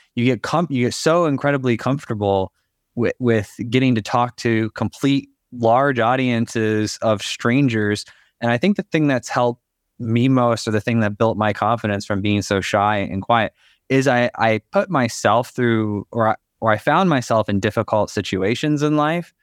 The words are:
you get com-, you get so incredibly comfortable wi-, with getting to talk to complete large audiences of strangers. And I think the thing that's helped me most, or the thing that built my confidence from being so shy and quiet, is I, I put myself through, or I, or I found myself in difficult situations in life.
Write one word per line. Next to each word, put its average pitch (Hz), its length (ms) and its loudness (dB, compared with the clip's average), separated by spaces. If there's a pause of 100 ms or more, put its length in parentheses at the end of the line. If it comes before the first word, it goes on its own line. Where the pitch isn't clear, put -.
(160)
you 120 80 -2
get 127 180 0
com-, 165 280 -2
you 123 160 0
get 107 80 -2
so 170 320 0
incredibly 135 500 0
comfortable 101 800 -2 (420)
wi-, 117 240 0
with 113 340 0 (160)
getting 127 240 2
to 110 80 0
talk 120 360 -2
to 113 340 0
complete 139 560 -2 (240)
large 123 480 2
audiences 113 1000 0
of 110 200 0
strangers. 117 840 0 (340)
And 120 120 0
I 120 60 2
think 196 200 0
the 196 60 -4
thing 156 240 0
that's 131 220 -2
helped 120 320 0 (380)
me 117 300 2
most, 120 380 2
or 117 40 0
the 107 100 0
thing 117 200 0
that 104 160 -2
built 113 200 2
my 107 140 0
confidence 104 540 -2
from 101 160 -2
being 104 200 0
so 98 200 0
shy 104 360 2
and 95 240 -4
quiet, 113 300 2 (380)
is 135 180 2
I, 123 280 2
I 110 260 2 (100)
put 196 180 0
myself 120 600 0
through, 110 640 0
or 113 180 2
I, 107 60 0 (260)
or 110 100 0
I 107 60 2
found 170 320 2
myself 117 400 0
in 101 100 0
difficult 104 500 0
situations 110 720 -2
in 151 140 0
life. 156 480 -2